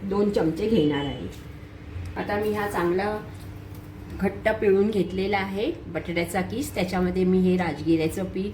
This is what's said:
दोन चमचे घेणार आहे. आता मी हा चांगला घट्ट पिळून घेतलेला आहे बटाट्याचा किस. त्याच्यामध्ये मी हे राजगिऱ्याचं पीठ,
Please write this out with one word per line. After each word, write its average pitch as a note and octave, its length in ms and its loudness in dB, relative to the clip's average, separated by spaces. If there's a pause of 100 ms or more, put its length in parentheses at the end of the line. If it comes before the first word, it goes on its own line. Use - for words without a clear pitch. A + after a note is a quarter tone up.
दोन G3+ 260 2
चमचे F#3 380 2
घेणार D3 380 4
आहे. C3 220 -6 (920)
आता G#3 180 -2
मी G#3+ 180 0
हा G#3 160 0
चांगला F#3+ 500 0 (1000)
घट्ट G3+ 280 0
पिळून G#3 400 4
घेतलेला G3 480 0
आहे G3 340 -2 (160)
बटाट्याचा E3+ 540 -2
किस. A3 340 -4
त्याच्यामध्ये F#3 480 2
मी F#3 160 6
हे F3+ 180 6
राजगिऱ्याचं E3 680 2
पीठ, F#3+ 300 -4